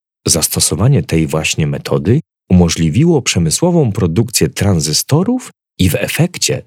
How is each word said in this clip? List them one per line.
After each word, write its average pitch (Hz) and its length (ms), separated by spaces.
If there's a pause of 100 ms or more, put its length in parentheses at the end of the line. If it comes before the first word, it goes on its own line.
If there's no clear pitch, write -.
(260)
Zastosowanie 87 760
tej 82 240
właśnie 78 400
metody 73 540 (300)
umożliwiło 90 720
przemysłową 117 680
produkcję 92 560
tranzystorów 101 1000 (280)
i 92 120
w - 40
efekcie - 720